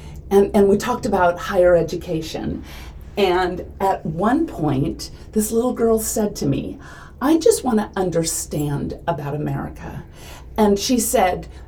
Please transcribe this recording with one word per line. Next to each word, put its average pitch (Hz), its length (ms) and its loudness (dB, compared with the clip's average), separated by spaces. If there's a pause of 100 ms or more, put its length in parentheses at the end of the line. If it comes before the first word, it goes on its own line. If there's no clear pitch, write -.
(300)
and, 196 240 6
and 202 160 6
we 208 80 4
talked 240 300 -2
about 180 320 2
higher 180 360 4
education. - 880 -2 (560)
And 180 480 2 (160)
at 190 240 0
one 214 400 2
point, 131 640 -2 (220)
this 214 200 0
little 233 220 2
girl 226 240 2
said 214 380 -2
to - 100 -6
me, - 320 -2 (420)
"I 320 200 4
just - 240 4
wanna 214 320 0
understand 160 1120 -2
about 139 260 -4
America." 147 680 -6 (540)
And 208 200 4
she 247 220 0
said, 185 480 2 (200)